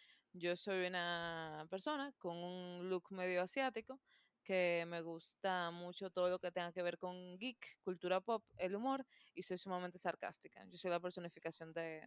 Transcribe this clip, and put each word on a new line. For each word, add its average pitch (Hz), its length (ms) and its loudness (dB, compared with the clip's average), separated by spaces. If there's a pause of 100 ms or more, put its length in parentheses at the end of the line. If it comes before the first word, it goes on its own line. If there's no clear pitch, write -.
(340)
yo 175 220 2
soy 185 320 2
una 170 840 0
persona 277 480 -2
con 170 200 -4
un 180 520 -4
look 185 220 0
medio 180 320 4
asiático, 262 560 -2 (440)
que 175 440 4
me 170 140 -4
gusta 170 720 0
mucho 175 380 -6
todo 180 200 6
lo 180 100 4
que 180 120 -2
tenga 175 200 -2
que 180 100 -2
ver 175 160 2
con 180 400 -6
geek, 240 460 -8
cultura 185 380 2
pop, 226 220 0 (140)
el 185 180 0
humor, 262 300 0 (300)
y 190 80 -6
soy 180 140 -2
sumamente 180 400 -4
sarcástica. - 680 -4
Yo 180 120 -16
soy 185 120 -2
la 170 100 4
personificación 165 760 -4
de, 160 320 -4